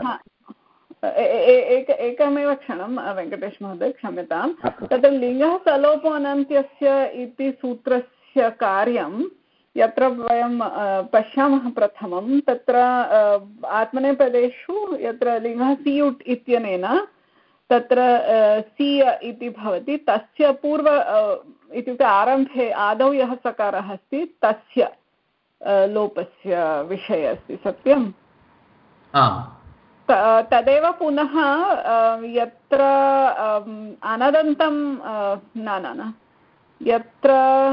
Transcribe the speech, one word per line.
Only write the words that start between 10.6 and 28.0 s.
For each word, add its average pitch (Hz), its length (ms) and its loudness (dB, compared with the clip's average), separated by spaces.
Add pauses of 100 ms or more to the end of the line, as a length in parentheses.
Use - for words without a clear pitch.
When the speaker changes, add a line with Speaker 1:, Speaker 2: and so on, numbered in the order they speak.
Speaker 1:
अ, 196 420 -2
पश्यामः 247 680 0
प्रथमं, 214 680 -2
तत्र, 247 340 -2
अ, 214 720 2 (220)
आत्मनेपदेषु 262 1300 0
यत्र 233 400 -2
लिङ्गः 240 340 -2
सियुट् 285 520 -2
इत्यनेन 240 800 -2 (640)
तत्र, 247 280 2
अ, 220 640 4
सीय 277 640 2
इति 233 280 -10
भवति, 214 460 -6
तस्य 277 560 0
पूर्व, 294 360 -2
अ, 214 540 0 (320)
इत्युक्ते 247 300 -2
आरम्भे 247 680 2
आदौ 220 420 0
यः 254 220 0
सकारः 202 580 -4
अस्ति 285 500 -8
तस्य, 214 400 0
अ, - 1040 -4
लोपस्य 180 960 -4
विषये 175 440 -4
अस्ति, - 380 -8
सत्यम्? 226 480 0 (1000)